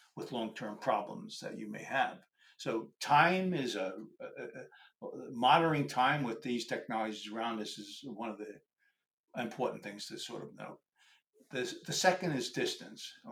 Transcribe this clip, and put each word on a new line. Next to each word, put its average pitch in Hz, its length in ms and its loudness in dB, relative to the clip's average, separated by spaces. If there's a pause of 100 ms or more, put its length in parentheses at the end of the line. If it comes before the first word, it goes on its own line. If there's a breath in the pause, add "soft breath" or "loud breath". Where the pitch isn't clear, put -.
(140 soft breath)
with - 180 -8
long-term 110 460 -6
problems - 640 -2
that - 180 -8
you 107 120 -8
may 104 120 -8
have. 123 360 0 (400 soft breath)
So 113 300 -2 (120)
time 180 520 6
is 123 240 0
a, 95 160 -2 (260)
a, 127 60 -10
a, - 840 -12
a, 127 240 -10
monitoring 143 560 6
time 135 360 4
with 117 200 -2
these 120 240 -2
technologies 110 640 -4
around 113 300 -2
us 104 160 -6
is 104 300 -14
one 113 240 -6
of 104 80 -10
the - 200 -10 (800)
important 117 440 -2
things 104 240 -10
to - 120 -10
sort - 240 -8
of - 140 -14
note. - 220 -12 (720 soft breath)
The, 127 200 -2 (160)
the 165 60 -4
second 185 400 4
is 123 180 -2
distance, - 640 -4 (200)